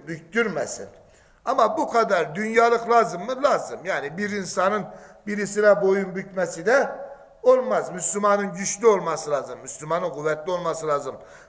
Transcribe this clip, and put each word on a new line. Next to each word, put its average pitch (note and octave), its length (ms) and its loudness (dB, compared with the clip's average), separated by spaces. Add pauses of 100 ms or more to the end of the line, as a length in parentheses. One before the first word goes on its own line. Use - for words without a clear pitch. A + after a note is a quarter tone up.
büktürmesin. D#3+ 800 -4 (560)
Ama A#3+ 320 2
bu D#4 140 -2
kadar F#3+ 440 0
dünyalık A3+ 560 2
lazım F#3+ 340 2
mı? B3+ 180 -4
Lazım. G3 420 0
Yani D#3 340 -4
bir G3+ 120 -4
insanın G3 540 -2 (420)
birisine G#3 560 2
boyun F#3+ 320 2
bükmesi F3+ 520 -6
de A#3+ 220 4 (540)
olmaz. G#3+ 500 4
Müslümanın G3+ 640 0
güçlü G3 320 -4
olması E3 440 4
lazım. B2 320 -4
Müslümanın D#3+ 480 -4
kuvvetli D3+ 420 -4
olması E3 360 -4
lazım. C3+ 280 -2 (320)